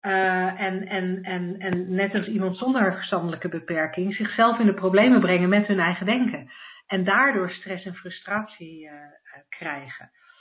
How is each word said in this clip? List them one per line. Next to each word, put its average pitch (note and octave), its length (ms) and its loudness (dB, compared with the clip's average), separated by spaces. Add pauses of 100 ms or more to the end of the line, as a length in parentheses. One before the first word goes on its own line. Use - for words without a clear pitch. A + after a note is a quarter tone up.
Eh, F#3 600 0
en, F#3+ 260 -4
en, F#3 360 -4
en, F#3 360 -6
en F#3 360 -4
net G3 200 0
als F#3+ 120 -2
iemand F#3+ 300 -2
zonder B3 360 2
verstandelijke E3+ 560 -4
beperking E3 640 -4
zichzelf A3+ 440 2
in A3+ 80 4
de G3 80 6
problemen G3+ 460 6
brengen F3+ 280 4
met G#3 180 4
hun G3 140 2
eigen F3+ 260 0
denken. A3+ 440 0 (360)
En F#3+ 180 -2
daardoor G3+ 460 2
stress F#3 340 -12
en F3+ 100 -12
frustratie, F3 920 -10
eh, D3 60 -18
eh, D3 540 -20
krijgen. C#3 640 -12 (300)